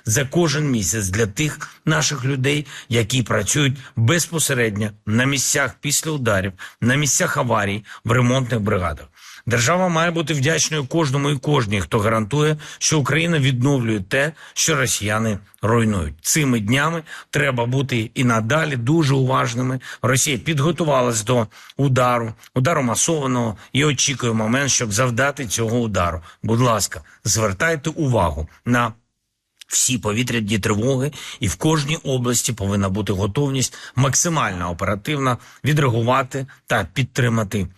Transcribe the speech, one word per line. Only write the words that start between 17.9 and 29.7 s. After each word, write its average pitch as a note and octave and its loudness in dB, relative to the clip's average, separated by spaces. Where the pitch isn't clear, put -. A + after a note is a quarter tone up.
і C#3 0
надалі B2+ 2
дуже C#3 4
уважними. B2+ 0
Росія C3 2
підготувалась C3+ 0
до A#2+ 0
удару, B2 2
удару C#3 2
масованого, B2 0
і C#3 2
очікує B2+ 0
момент, A#2 0
щоб A2 -2
завдати C3 0
цього A2+ 0
удару. F2+ -2
Будь A2+ 2
ласка, A2+ 2
звертайте B2+ 0
увагу G2+ 0
на A#2+ 2
всі - 0